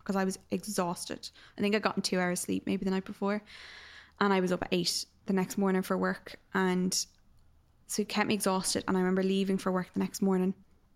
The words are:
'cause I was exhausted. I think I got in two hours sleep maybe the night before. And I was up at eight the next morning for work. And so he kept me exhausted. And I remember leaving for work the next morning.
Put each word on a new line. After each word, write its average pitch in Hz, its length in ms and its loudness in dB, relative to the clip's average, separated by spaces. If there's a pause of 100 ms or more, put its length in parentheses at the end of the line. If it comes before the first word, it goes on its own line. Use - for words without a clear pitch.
'cause 196 120 -2
I 196 100 2
was 190 140 -2 (100)
exhausted. 185 800 -4 (260)
I - 60 -4
think 202 140 2
I 214 40 4
got 202 180 -2
in 190 40 0
two 185 180 0
hours 180 220 0
sleep 185 240 -4
maybe 196 180 -2
the 190 80 -2
night 190 140 0
before. 202 380 -4 (760)
And 202 140 4
I 185 60 6
was 180 120 2
up 175 120 -2
at - 80 -6
eight 175 340 0 (220)
the 196 60 2
next 190 240 0
morning 190 240 4
for 190 160 -2
work. 185 400 -4 (160)
And 185 400 2
so - 1080 -10
he 208 40 0
kept - 220 0
me 220 60 2
exhausted. 190 540 0
And 190 100 2
I 185 40 4
remember 185 220 2
leaving 190 340 2
for 190 140 -2
work 185 220 -2
the 190 60 -2
next 190 220 -2
morning. 190 320 4 (420)